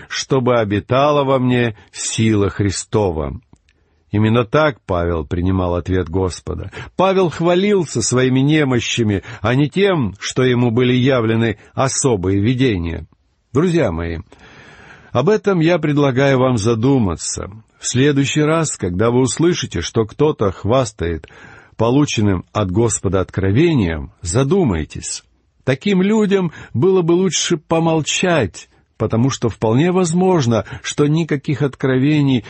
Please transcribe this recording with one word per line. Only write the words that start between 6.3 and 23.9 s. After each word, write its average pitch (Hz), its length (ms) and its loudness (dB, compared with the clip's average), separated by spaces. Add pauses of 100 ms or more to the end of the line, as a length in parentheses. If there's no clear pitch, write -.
Павел 185 320 2
хвалился 175 720 0
своими 127 400 2
немощами, 123 840 0 (180)
а 120 140 0
не 143 140 0
тем, 170 500 0
что - 240 -2
ему 123 260 2
были 123 240 2
явлены 117 640 0 (160)
особые 101 680 0
видения. 101 680 -2 (460)
Друзья 156 380 2
мои, 82 280 -6 (960)
об 135 160 2
этом 202 300 2
я 165 200 2
предлагаю 139 600 2
вам 127 180 2
задуматься. 107 920 0 (280)
В - 80 -10
следующий 139 540 2
раз, 156 340 0
когда 98 360 0
вы 123 100 4
услышите, 135 580 0
что 110 260 -2
кто-то 143 460 0
хвастает 98 760 -2 (500)
полученным 113 720 0
от 101 180 -2
Господа 98 520 0
откровением, 98 880 0 (100)